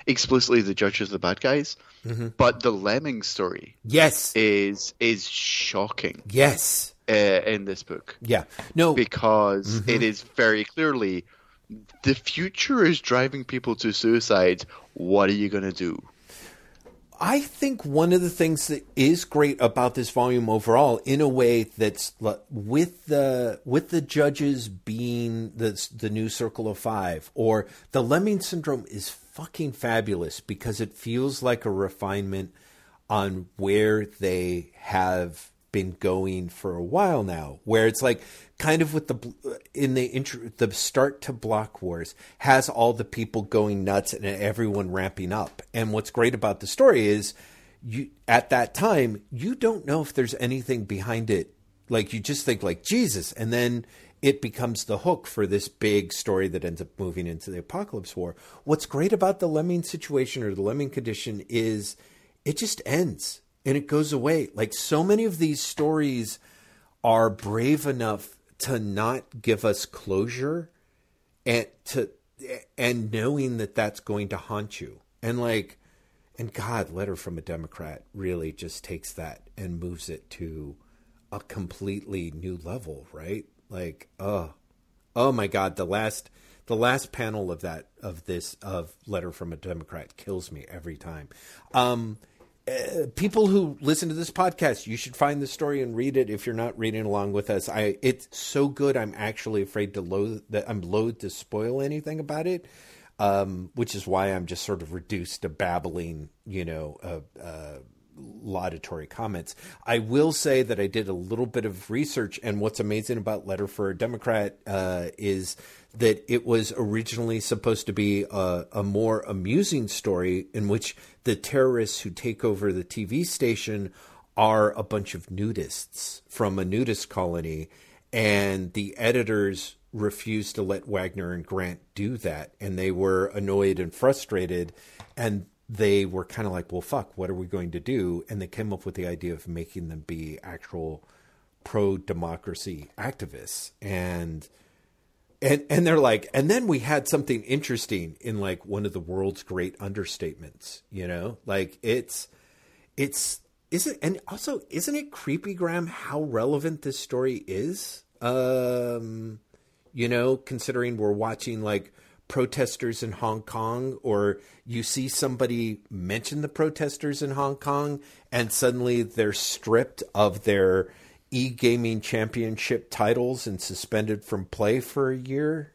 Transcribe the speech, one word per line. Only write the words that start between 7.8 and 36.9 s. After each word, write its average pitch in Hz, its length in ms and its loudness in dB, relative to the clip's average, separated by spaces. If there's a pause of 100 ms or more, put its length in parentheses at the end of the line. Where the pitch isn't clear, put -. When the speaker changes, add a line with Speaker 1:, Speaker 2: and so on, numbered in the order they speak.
Speaker 1:
book. - 380 -12
Speaker 2:
Yeah. 113 240 2 (320)
No. 160 180 8
Speaker 1:
Because 107 840 4
Speaker 2:
Mm-hmm. 104 100 2
Speaker 1:
it 117 140 4
is 107 180 0
very 107 420 4
clearly, 113 600 0 (800)
the 135 100 4
future 196 680 0
is 160 160 4
driving 131 420 2
people 123 340 -2
to 110 160 0
suicide. 101 720 6 (280)
What 95 360 6
are - 40 6
you 104 140 2
gonna 98 240 -2
do? 87 280 -4 (1160)
Speaker 2:
I 226 220 2
think 277 440 -4
one 156 280 4
of 180 80 8
the 175 100 2
things 160 380 2
that 147 260 -4
is 156 300 6
great 147 360 4
about 123 360 4
this 120 140 -2
volume 123 380 4
overall, 117 580 6
in 135 140 4
a 147 80 6
way 120 360 6
that's - 480 -2 (100)
l-, 107 180 0 (100)
with 135 560 0
the, 131 580 2
with 135 240 2
the 170 140 2
Judges 143 680 2
being 113 880 -4
the, 110 400 -2
the 110 140 -4
new 110 180 0
Circle 110 400 -4
of 101 100 -4
Five, 95 560 -2
or 110 320 4 (240)
the 135 120 2
Lemming 175 380 2
Syndrome 151 480 -4
is 101 200 -8
fucking - 640 -8
fabulous 104 680 0
because 104 400 -6
it 107 120 -4
feels 127 500 -2
like 123 220 2
a 110 60 0
refinement 98 840 -2 (560)
on 98 380 0 (100)
where 104 500 4
they 90 680 -2
have 92 760 0 (220)
been 92 280 -2
going 92 480 0
for 90 260 -6
a 87 80 -4
while 151 400 2